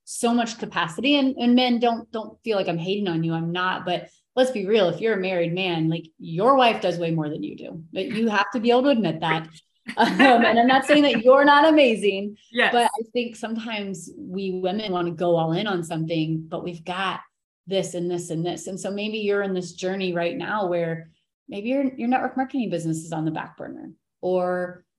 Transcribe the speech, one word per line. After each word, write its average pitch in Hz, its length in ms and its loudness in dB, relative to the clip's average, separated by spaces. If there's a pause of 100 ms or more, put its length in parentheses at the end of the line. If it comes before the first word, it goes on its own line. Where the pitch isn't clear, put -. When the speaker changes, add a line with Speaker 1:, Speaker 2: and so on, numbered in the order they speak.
Speaker 1:
so - 300 -2
much 233 240 0
capacity, 214 600 0
and, 269 200 2
and 240 180 4
men, 247 240 4
don't, 233 320 0
don't 220 320 -10
feel 220 140 0
like 190 100 0
I'm 165 120 -2
hating 196 280 -4
on 165 160 -2
you. 165 100 -2
I'm 165 180 -4
not, 180 340 -4
but 180 240 -4 (260)
let's 254 140 4
be 202 160 -4
real. 196 240 4
If 160 100 -4
you're 220 140 0
a 196 80 -2
married 175 320 -2
man, 170 340 -2
like, 165 200 -4 (100)
your 185 380 2
wife 233 260 4
does 175 160 0
way 165 140 -2
more 156 180 -2
than 151 140 -8
you - 120 -8
do, - 280 -14 (100)
but 190 140 -6
you 226 220 -2
have 208 240 0
to 254 60 -4
be 233 120 2
able 247 120 4
to 285 60 4
admit 185 320 0
that. 160 320 -2
<laughs> - 60 -20 (380)
Um, 233 120 4 (100)
and 233 380 6
I'm 233 80 6
not 262 220 4
saying 294 160 6
that 240 200 2
you're 269 220 8
not 294 240 8
amazing, 208 680 2 (140)
Speaker 2:
Yes. 226 220 2
Speaker 1:
but 240 120 6
I 226 180 -2 (100)
think 233 220 -4
sometimes 214 840 -8
we 190 320 -8
women 185 420 -2
wanna 175 200 -2
go 175 240 0
all 165 160 0
in 196 160 -2
on 180 160 -2
something, 160 640 -4
but 170 160 -8
we've 170 200 -12
got 180 360 -6 (480)
this 180 260 -2
and 175 160 -4
this 175 200 -6
and 160 160 -4
this. - 220 -8
And 185 120 -10
so 196 120 -8
maybe 214 280 -6
you're 202 220 0
in 196 120 -4
this 180 200 -6
journey 185 400 -4
right 170 240 -2
now 190 300 -4
where 165 420 -4 (380)
maybe 202 220 -8
your, 269 140 0 (120)
your 233 120 -6
network 254 300 0
marketing 262 320 -4
business 165 280 -2
is 160 140 -12
on 160 140 -4
the 156 60 -2
back - 260 -10
burner, - 340 -14 (300)
or, 180 640 -4 (160)